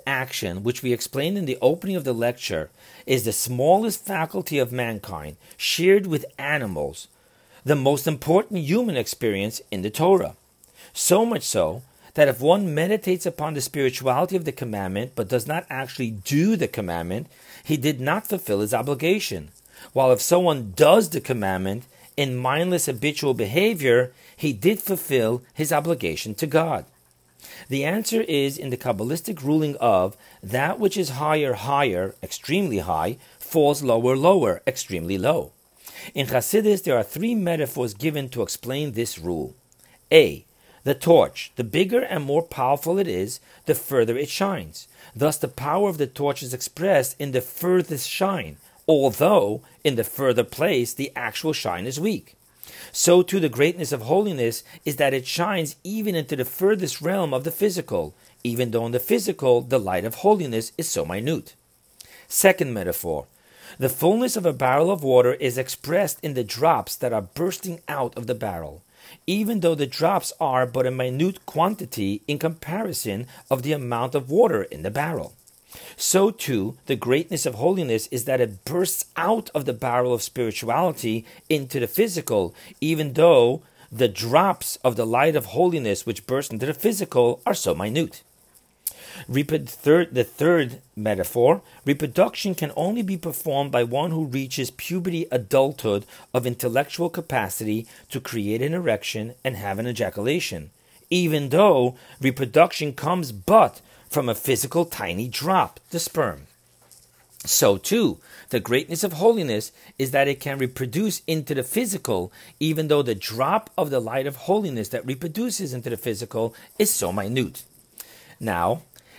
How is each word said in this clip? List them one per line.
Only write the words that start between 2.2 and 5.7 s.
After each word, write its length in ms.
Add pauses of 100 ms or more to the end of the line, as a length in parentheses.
is 160
the 80
smallest 720
faculty 540
of 120
mankind, 640 (220)
shared 480